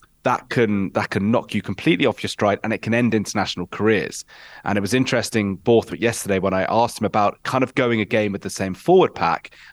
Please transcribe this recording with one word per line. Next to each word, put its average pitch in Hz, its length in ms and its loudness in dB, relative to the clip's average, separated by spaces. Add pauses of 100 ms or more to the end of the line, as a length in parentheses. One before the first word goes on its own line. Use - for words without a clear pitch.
(240)
that - 260 -2
can, 104 420 0
that 104 200 -4
can 104 200 0
knock 117 240 0
you 98 60 0
completely 143 440 0
off - 160 0
your 123 60 -6
stride, 101 340 0
and 110 120 -2
it 95 80 -6
can 113 120 -2
end 117 220 2
international 95 520 -4
careers. 101 580 -2 (400)
And 104 120 -2
it 98 40 -2
was 101 120 -4
interesting, 113 640 0
Borthwick, 104 460 2
yesterday 101 380 0
when 92 140 0
I 95 100 0
asked 117 360 0
him 110 60 -2
about 101 380 0
kind 131 200 -2
of 120 100 -6
going 120 280 0
a 98 40 -2
game 107 280 0
with 98 80 -8
the 98 80 -8
same 95 240 -4
forward 175 420 4
pack, - 400 -2 (180)